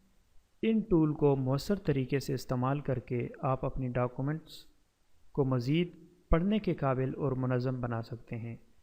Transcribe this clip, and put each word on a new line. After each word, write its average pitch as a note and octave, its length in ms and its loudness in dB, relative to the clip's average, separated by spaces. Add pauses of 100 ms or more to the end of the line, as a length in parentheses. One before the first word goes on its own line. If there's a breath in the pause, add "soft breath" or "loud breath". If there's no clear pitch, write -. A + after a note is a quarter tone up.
(640)
इन A3 160 4
टूल D#3+ 320 4
को C#3+ 240 4
मौसर C#3 420 0
तरीके C#3 420 0
से C#3 140 -4
इस्तेमाल C3 460 -2
करके B2 500 -4 (140)
आप C3+ 200 -2
अपनी C3 240 -4
डॉक्यूमेंट्स C3 760 -4 (680)
को C#3+ 120 2
मज़ीद C3+ 480 2 (380)
पढ़ने G3 280 4
के F#3 160 0
काबिल C3 400 0
और C3 200 -2
मुनज़्ज़म B2+ 460 0
बना A#2 200 -4
सकते - 360 -10
हैं। A#2 220 -10 (240)